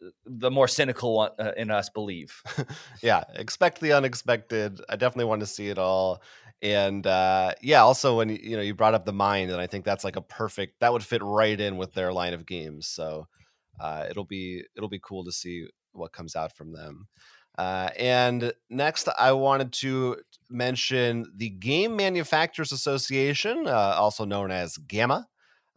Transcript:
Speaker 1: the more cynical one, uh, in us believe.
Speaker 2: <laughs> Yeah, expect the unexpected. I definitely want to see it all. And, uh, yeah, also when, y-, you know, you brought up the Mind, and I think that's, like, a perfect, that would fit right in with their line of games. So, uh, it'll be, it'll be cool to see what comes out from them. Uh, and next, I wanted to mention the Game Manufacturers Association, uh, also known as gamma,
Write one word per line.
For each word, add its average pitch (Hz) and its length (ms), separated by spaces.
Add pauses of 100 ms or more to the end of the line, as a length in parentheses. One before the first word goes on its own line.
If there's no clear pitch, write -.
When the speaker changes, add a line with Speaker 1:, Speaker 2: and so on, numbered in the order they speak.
(240)
Speaker 1:
the 123 240
more 131 200
cynical 123 480
one, 107 200
uh, 107 200
in 110 120
us 104 200
believe. 95 520 (160)
Speaker 2:
<laughs> - 460
Yeah, 107 220 (100)
expect - 460
the 156 100
unexpected. 117 960
I 104 80
definitely 123 300
want 107 160
to 104 40
see 101 220
it 101 100
all. 95 440 (400)
And, 101 440
uh, 95 560
yeah, 131 200
also 123 360
when, 110 120
y-, 107 120
you 113 140
know, 104 80
you 101 100
brought 107 220
up 107 100
the 104 80
Mind, 98 380
and 87 80
I 90 80
think 95 180
that's, 101 180
like, 95 120
a 95 60
perfect, - 580
that 120 140
would 113 100
fit 113 180
right 104 380
in 101 180
with 92 160
their 92 200
line 87 200
of 82 120
games. 78 420
So, 78 400 (520)
uh, 78 300
it'll 98 160
be, 92 380 (120)
it'll 104 140
be 98 140
cool 92 220
to 87 60
see 87 360 (240)
what 85 220
comes 82 220
out 80 180
from 80 200
them. 78 340 (500)
Uh, 92 320 (100)
and 123 540 (160)
next, 143 380 (120)
I 131 140
wanted 135 400
to 131 440 (320)
mention 123 840
the 110 140
Game 139 460
Manufacturers 165 760
Association, 139 960
uh, 101 300
also 107 280
known 101 260
as 90 260
gamma, 120 500 (500)